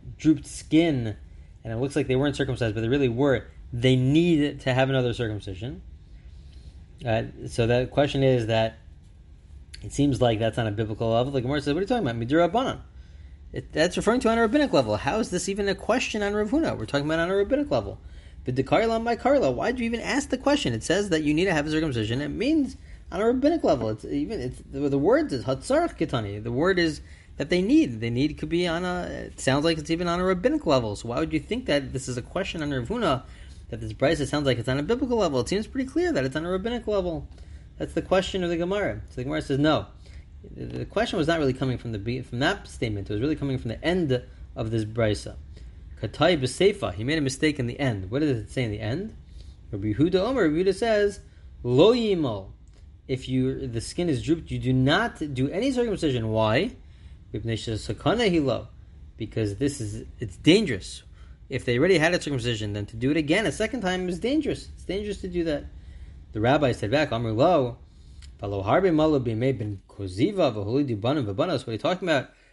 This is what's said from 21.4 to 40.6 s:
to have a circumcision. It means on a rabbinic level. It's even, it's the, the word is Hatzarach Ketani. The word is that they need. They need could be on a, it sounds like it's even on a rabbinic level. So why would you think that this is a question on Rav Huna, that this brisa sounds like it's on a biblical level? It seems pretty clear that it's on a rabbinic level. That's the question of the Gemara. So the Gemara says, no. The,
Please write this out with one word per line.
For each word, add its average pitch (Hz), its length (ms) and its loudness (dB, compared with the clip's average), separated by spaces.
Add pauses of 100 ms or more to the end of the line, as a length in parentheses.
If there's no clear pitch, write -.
to 196 80 2
have 151 140 0
a 156 40 -2
circumcision. 131 500 0
It 147 80 -4
means 254 480 0 (340)
on 175 80 -4
a 214 60 2
rabbinic 269 380 2
level. 131 260 4
It's 107 160 -6
even, 160 340 -4
it's 127 220 -6 (100)
the, 139 160 -2
the 139 100 2
word 240 340 4
is 120 120 -4
Hatzarach 269 540 0
Ketani. 107 440 -2
The 117 100 -6
word 175 280 2
is 160 220 0 (340)
that 151 140 -4
they 180 120 4
need. 208 380 4
They 117 100 -2
need 131 280 0
could 156 120 -6
be 175 160 2
on 170 200 -2
a, 180 180 -2
it 123 360 -10
sounds 143 260 2
like 165 120 2
it's 147 120 -8
even 170 180 0
on 170 120 0
a 180 40 0
rabbinic 190 420 2
level. 123 300 2
So 113 140 -8
why 123 100 -2
would 160 140 -2
you 156 60 2
think 233 260 -6
that 139 260 0
this 131 160 -6
is 123 100 -4
a - 40 -6
question 170 420 -6
on 147 80 -2
Rav 123 160 -2
Huna, 180 360 0 (460)
that 113 120 -10
this 110 120 -8
brisa 139 320 2
sounds 147 200 -2
like 127 120 4
it's 120 120 -4
on 131 100 0
a 143 40 -2
biblical 240 340 0
level? 151 240 2
It 117 80 -2
seems 208 180 0
pretty 262 220 -4
clear 339 240 0
that 135 100 2
it's 131 120 -2
on 156 100 -4
a 175 40 -4
rabbinic 220 380 -2
level. 180 400 -2 (500)
That's - 160 -8
the 165 80 -2
question 185 420 0
of 170 60 -2
the 170 80 -2
Gemara. 175 520 -2
So - 80 -16
the 127 80 -6
Gemara 151 160 -2
says, 135 180 0
no. 143 280 2 (680)
The, 127 100 -10